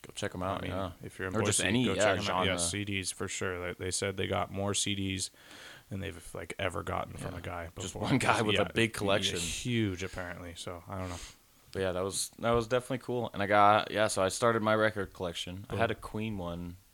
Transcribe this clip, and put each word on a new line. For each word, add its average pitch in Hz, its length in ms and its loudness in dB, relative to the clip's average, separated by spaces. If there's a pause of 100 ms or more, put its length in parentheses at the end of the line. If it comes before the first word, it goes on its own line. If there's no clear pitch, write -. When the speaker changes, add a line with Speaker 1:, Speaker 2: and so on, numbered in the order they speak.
Speaker 1:
Go - 120 -18
check - 180 -4
'em 92 80 -6
Speaker 2:
I 90 60 -2
Speaker 1:
out, 95 160 -2
Speaker 2:
mean, 92 80 -4
Speaker 1:
yeah. 92 200 -4 (120)
Speaker 2:
if - 160 -12
you're 95 80 -4
in 92 80 -4
Speaker 1:
Or 110 80 2
just 104 160 2
Speaker 2:
Boise, 90 100 0
Speaker 1:
any, 120 160 4
Speaker 2:
go 98 80 2
Speaker 1:
yeah, 98 220 4
Speaker 2:
check 98 120 0
'em 95 80 0
out. 92 120 4
Yeah, 92 100 2
Speaker 1:
genre. - 20 -4
Speaker 2:
C 95 260 -2
Ds 98 260 -2
for - 160 -6
sure. 90 480 -4
They, - 100 -6
they 92 60 -2
said 98 260 -2
they 95 80 0
got 95 260 -2
more 98 220 -2
C 101 220 0
Ds 95 340 -2 (640)
than 98 80 -6
they've, 92 200 -8 (140)
like, - 240 -10
ever 92 240 -2
gotten 90 360 -4
from 90 160 -8
Speaker 1:
Yeah. 90 40 -8
Speaker 2:
a 90 40 -8
guy 87 260 -6 (120)
Speaker 1:
Just 90 140 -8
Speaker 2:
before. 98 140 -4
Speaker 1:
one 131 100 4
guy 113 240 4
with 104 140 4
a 98 80 4
Speaker 2:
Yeah, 95 100 2
Speaker 1:
big 113 200 4
Speaker 2:
yeah, - 40 -6
Speaker 1:
collection. 98 400 2
Speaker 2:
huge, 95 640 0
apparently. 90 540 -8
So, 87 340 -10
I 101 80 -6
don't 92 120 -6
know. 85 100 -8 (520)
Speaker 1:
But 95 120 0
yeah, 92 80 2
that 90 120 -2
was, 95 360 -2
that 117 100 0
was 117 180 4
definitely 123 300 -2
cool. 123 360 -4
And 98 100 -2
I - 40 0
got, 104 440 8
yeah, 104 160 4
so 98 160 2
I 95 60 4
started 113 340 4
my 107 100 4
record 107 400 2
collection. 92 560 -6
I - 40 -6
Speaker 2:
Cool. 104 60 -2
Speaker 1:
had 110 120 2
a 104 40 -2
Queen 107 440 -6
one 87 380 -8 (160)